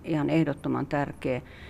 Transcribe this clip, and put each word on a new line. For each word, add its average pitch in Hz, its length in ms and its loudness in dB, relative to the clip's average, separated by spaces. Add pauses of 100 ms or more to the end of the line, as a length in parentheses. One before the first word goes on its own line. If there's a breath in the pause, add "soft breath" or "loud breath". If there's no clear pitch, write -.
ihan 147 260 0
ehdottoman 143 560 2
tärkeä. 143 560 -2 (280 loud breath)